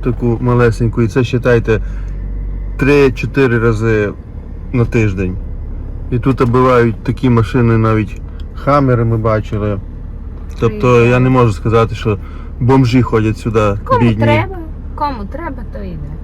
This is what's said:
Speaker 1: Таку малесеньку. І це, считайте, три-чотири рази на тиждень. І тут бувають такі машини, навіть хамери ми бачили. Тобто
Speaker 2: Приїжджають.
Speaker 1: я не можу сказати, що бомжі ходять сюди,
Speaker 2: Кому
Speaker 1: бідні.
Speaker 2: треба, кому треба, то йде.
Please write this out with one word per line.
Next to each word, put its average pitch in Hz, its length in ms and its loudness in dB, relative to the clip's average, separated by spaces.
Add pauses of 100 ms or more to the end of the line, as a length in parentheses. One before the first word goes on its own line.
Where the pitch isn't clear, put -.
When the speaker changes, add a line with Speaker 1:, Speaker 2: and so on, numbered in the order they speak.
Speaker 1:
Таку 120 380 0
малесеньку. 120 600 2
І 117 60 2
це, 127 160 0
считайте, 117 580 2 (960)
три-чотири 135 800 2
рази 110 500 2 (640)
на 120 120 2
тиждень. 98 500 0 (760)
І 127 80 -2
тут 123 300 2
бувають 120 540 4
такі 123 260 0
машини, 117 480 2
навіть 110 440 0 (340)
хамери 131 500 2
ми 113 120 0
бачили. 107 600 -2 (800)
Тобто 120 80 2 (120)
Speaker 2:
Приїжджають. 120 320 6
Speaker 1:
я 123 80 4
не 127 100 4
можу 120 240 4
сказати, 113 420 2
що 104 220 -2 (420)
бомжі 127 420 4
ходять 110 360 0
сюди, 107 380 0 (100)
Speaker 2:
Кому - 140 2
Speaker 1:
бідні. 113 240 2
Speaker 2:
треба, - 340 0 (380)
кому 262 300 -6
треба, 269 380 -10 (100)
то 214 100 -10
йде. 156 280 -10 (120)